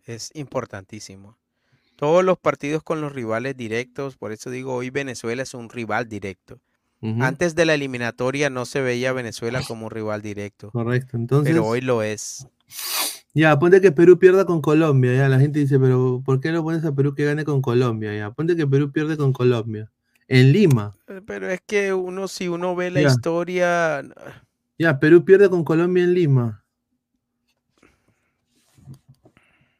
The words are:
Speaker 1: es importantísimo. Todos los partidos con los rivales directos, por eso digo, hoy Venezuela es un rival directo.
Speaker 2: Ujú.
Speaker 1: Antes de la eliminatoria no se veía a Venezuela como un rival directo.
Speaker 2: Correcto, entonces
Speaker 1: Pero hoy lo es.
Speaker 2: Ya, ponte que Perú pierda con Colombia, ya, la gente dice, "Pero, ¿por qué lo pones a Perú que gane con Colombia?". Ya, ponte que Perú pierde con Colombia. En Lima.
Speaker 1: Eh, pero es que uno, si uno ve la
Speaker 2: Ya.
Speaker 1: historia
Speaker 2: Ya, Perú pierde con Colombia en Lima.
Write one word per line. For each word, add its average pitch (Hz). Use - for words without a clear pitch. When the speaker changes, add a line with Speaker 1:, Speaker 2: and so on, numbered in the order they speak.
Speaker 1:
es 117
importantísimo. 107
Todos 165
los 185
partidos 147
con 160
los 143
rivales 123
directos, 123
por 107
eso 117
digo, 127
hoy 127
Venezuela 127
es 131
un 117
rival 113
directo. 101
Speaker 2:
Ujú. 113
Speaker 1:
Antes 156
de 165
la 160
eliminatoria 131
no 127
se 139
veía 123
a 127
Venezuela 120
como 110
un 107
rival 107
directo. 104
Speaker 2:
Correcto, 120
entonces 139
Speaker 1:
Pero 165
hoy 117
lo 123
es. 107
Speaker 2:
Ya, 151
ponte 175
que 185
Perú 175
pierda 185
con 170
Colombia, 143
ya, 139
la 131
gente 143
dice, 139
"Pero, 127
¿por 135
qué 160
lo 165
pones 160
a 151
Perú 139
que 147
gane 147
con 143
Colombia?". 113
Ya, 104
ponte 165
que 156
Perú 139
pierde 156
con 135
Colombia. 113
En 131
Lima. 131
Speaker 1:
Eh, 190
pero 196
es 180
que 202
uno, 185
si 185
uno 175
ve 180
la 180
Speaker 2:
Ya. 147
Speaker 1:
historia 170
Speaker 2:
Ya, 151
Perú 165
pierde 190
con 175
Colombia 175
en 180
Lima. 131